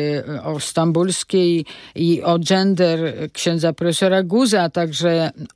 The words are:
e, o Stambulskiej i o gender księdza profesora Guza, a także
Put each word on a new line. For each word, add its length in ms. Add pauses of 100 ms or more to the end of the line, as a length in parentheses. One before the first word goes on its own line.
(260)
e, 160
o 180
Stambulskiej 1040 (300)
i 280
o 160
gender 760 (180)
księdza 400
profesora 500
Guza, 400
a 60
także 640 (260)